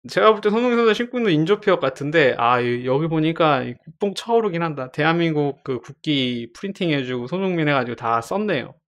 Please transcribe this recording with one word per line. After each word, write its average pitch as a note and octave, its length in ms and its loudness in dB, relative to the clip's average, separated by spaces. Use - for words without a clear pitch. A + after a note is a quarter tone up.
제가 - 240 4
볼 - 80 0
때 G#3 100 0
손흥민 A#3+ 280 2
선수 A3+ 160 4
신고 A#3+ 240 -4
있는 A3 140 2
인조피어 E3+ 460 2
같은데, C#3 600 2
아, A#2+ 220 2
이, B2 260 -2
여기 C#3+ 220 0
보니까 D#3 540 2
이 B2 120 -8
국뽕 G3 300 -6
차오르긴 G#3+ 480 0
한다. C#3 300 -6
대한민국 D3+ 720 0
그 B2 160 -6
국기 B2+ 760 -4
프린팅 G3 360 -4
해주고 B2+ 380 -2
손흥민 F3 400 -2
해가지고 B2 280 0
다 A#2 240 0
썼네요. F#3 540 -4